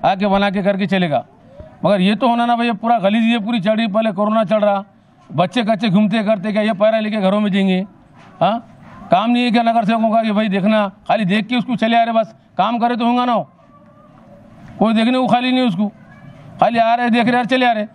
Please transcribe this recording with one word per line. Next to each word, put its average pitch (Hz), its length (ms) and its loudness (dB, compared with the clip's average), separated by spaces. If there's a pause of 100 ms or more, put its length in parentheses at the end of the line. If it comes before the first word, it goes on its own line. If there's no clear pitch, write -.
आके 196 220 0
बना 196 220 0
के 190 140 -4
करके 196 240 0
चलेगा, 160 360 -2 (600)
मगर 190 160 2
ये 202 140 2
तो 247 140 0
होना 233 160 0
ना 240 100 2
भैया, 233 200 -2
पूरा 233 240 0
गलीज 208 260 2
ये 233 140 0
पूरी 220 220 -2
चढ़ी, 214 260 0
पहले 220 240 0
कोरोना 214 340 0
चल 214 120 0
रहा, 202 260 2 (460)
बच्चे 180 340 0
कच्चे 214 260 0
घूमते 208 340 2
करते 214 280 -2
क्या 214 100 -2
ये 220 140 0
पैरा 220 240 2
लेके 214 200 -4
घरों 190 200 0
में 208 120 0
जाएंगे? 190 280 2 (640)
हाँ, 202 160 0 (540)
काम 202 200 2
नहीं 240 120 2
है 247 80 0
क्या 233 120 2
नगर 226 220 0
सेवकों 220 260 0
का 226 120 2
कि 220 80 -2
भाई 202 180 0
देखना, 202 380 0 (200)
खाली 208 180 0
देख 208 220 0
के 247 80 -4
उसको 240 220 -2
चले 233 200 0
आ 233 60 4
रहे, 226 100 -2
बस 226 200 -2 (240)
काम 220 220 0
करे 240 160 0
तो 233 100 -2
होगा 247 200 0
ना 247 80 0
हो, 175 140 -2 (1300)
कोई 214 140 2
देखने 226 240 2
को 254 100 0
खाली 247 240 0
नहीं 254 160 2
उसको, 202 200 -2 (760)
खाली 226 180 2
आ 226 160 2
रहे 240 140 0
देख 226 180 2
रहे 247 100 2
और 247 100 0
चले 254 180 0
आ 240 60 2
रहे 214 240 -2